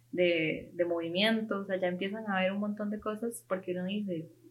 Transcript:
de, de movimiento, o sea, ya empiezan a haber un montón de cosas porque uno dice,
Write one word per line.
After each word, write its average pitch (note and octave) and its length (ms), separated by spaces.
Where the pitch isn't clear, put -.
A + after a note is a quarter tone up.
de, E3+ 640
de F3 100
movimiento, G3 760
o G3 40
sea, F#3+ 140
ya F#3 80
empiezan G3 420
a F#3+ 80
haber F#3 140
un G3 80
montón G#3 320
de G#3+ 80
cosas A3 480
porque F#3 240
uno F3+ 140
dice, F#3+ 440